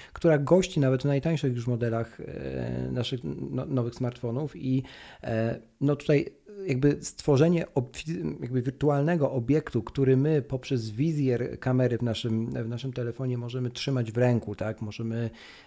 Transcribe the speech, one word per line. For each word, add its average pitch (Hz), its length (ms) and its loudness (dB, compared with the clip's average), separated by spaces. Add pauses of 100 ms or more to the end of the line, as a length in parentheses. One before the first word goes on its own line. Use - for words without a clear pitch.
(140)
która 160 240 4
gości 165 420 4
nawet 131 220 4
w - 40 -4
najtańszych 143 500 0
już 120 120 -4
modelach, 117 540 -2
e, 127 680 -6
naszych 123 320 -2
no-, 139 420 -6
nowych 120 300 -2
smartfonów 123 600 -4
i, 131 280 -2 (400)
e, 113 360 -2 (220)
no 143 140 4
tutaj 147 300 2 (420)
jakby 143 340 4
stworzenie 156 720 2
ob-, 123 240 -2
fi-, 165 260 -6 (180)
jakby 123 200 -2
wirtualnego 143 720 2
obiektu, 131 520 0
który 131 340 4
my 151 240 4
poprzez 123 480 -4
wizjer 131 720 0
kamery 127 380 2
w - 60 -4
naszym, 113 460 0
w 123 180 -4
naszym 120 260 -6
telefonie 123 440 -4
możemy 123 320 -4
trzymać 123 420 -2
w 110 60 -4
ręku, 120 380 2
tak? 107 260 -6
Możemy, 113 480 -4 (380)